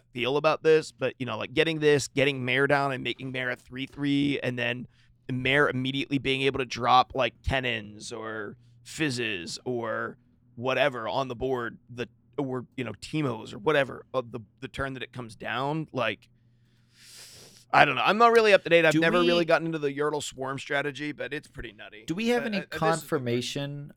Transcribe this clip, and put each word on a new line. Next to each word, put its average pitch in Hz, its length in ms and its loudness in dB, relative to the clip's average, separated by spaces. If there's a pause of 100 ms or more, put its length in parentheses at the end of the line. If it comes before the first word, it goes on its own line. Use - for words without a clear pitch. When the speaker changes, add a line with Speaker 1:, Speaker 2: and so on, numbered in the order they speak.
(140)
Speaker 1:
feel 123 240 0
about 151 240 2
this, 156 300 4
but, 127 260 -4
you 127 80 -6
know, 113 100 -6
like, 113 200 -6
getting 156 240 2
this, 147 280 4
getting 135 380 0
Mare 131 220 2
down 139 240 2
and 131 120 -6
making 127 280 -6
Mare 127 180 -6
a 123 60 -4
three 127 320 -12
three, 143 560 0
and 127 160 -4
then 120 260 -4 (420)
Mare 131 420 2
immediately 131 500 -2
being 135 240 0
able 131 160 0
to 131 60 -2
drop, 120 500 4
like, 120 260 0
Tenons 113 720 -4
or 110 460 -8 (260)
Fizzes 120 840 -4
or 117 540 -4 (340)
whatever 127 540 0
on 131 220 -2
the 123 60 -6
board, 120 440 -4 (100)
the, 120 180 -6 (300)
or, 127 380 -4
you 127 80 -6
know, 110 180 -8
Teemos 120 540 -4
or - 20 -12
whatever, 127 560 0
of 120 180 -4
the, 117 100 -10 (180)
the 131 80 -12
turn 135 260 -6
that 127 80 -10
it 123 100 -14
comes 120 240 -12
down, 139 560 -4
like, 113 380 -4 (1400)
I 143 140 8
don't 143 120 2
know. 123 80 0
I'm 180 140 4
not 233 140 6
really 220 220 6
up 185 100 6
to 160 60 -4
date. 170 160 6
I've 156 80 6
Speaker 2:
Do 160 80 2
Speaker 1:
never 170 180 4
Speaker 2:
we 175 80 4
Speaker 1:
really 175 160 4
gotten 160 240 2
into 160 100 -4
the 143 140 -2
Yordle 147 320 -2
Swarm 131 340 -8
strategy, 143 540 -4
but 123 220 -8
it's 151 160 -10
pretty 117 240 -14
nutty. 104 340 -20
Speaker 2:
Do 160 80 -2
we 226 140 -2
have 240 140 2
Speaker 1:
Uh, - 20 -4
Speaker 2:
any 208 140 -4
Speaker 1:
uh, - 20 -8
this - 100 -14
is 156 80 -6
Speaker 2:
confirmation 143 1160 -2